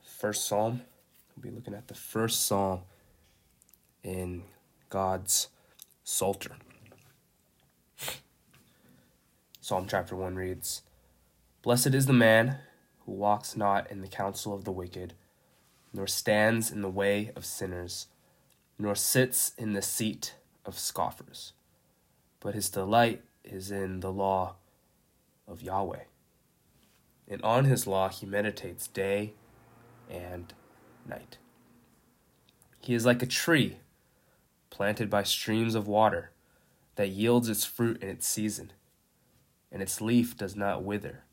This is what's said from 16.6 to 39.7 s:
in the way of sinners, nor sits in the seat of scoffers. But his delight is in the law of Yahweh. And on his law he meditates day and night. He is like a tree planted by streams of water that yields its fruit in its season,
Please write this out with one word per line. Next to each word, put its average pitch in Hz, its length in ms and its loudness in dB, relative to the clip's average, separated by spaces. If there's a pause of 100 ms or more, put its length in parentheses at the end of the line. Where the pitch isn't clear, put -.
in 104 120 -6
the 98 60 -4
way 101 460 0
of 95 100 -12
sinners, 90 640 -8 (720)
nor 104 160 -2
sits - 640 2
in 107 140 -4
the 101 100 -2
seat - 540 -4 (280)
of - 140 -12
scoffers. - 760 -6 (840)
But 101 160 -8
his 107 160 -4
delight 107 540 2 (200)
is 95 280 -12
in 95 260 -6
the 95 140 -6
law 95 420 0 (920)
of 85 140 -16
Yahweh. 95 420 -4 (1200)
And - 160 -10
on 120 220 6
his 127 240 4
law 95 200 4
he - 160 -8
meditates 101 640 -4
day 101 480 -2 (720)
and 87 460 -12 (500)
night. - 340 -16 (1400)
He - 160 -2
is 117 100 2
like 123 160 6
a 123 60 0
tree 131 540 2 (880)
planted 104 400 -2
by 101 140 2
streams 113 500 0
of 107 140 -2
water 104 420 2 (640)
that 101 140 0
yields 113 400 4
its 107 160 0
fruit 117 360 -2
in 98 80 -6
its - 200 -4
season, 101 440 -4 (1000)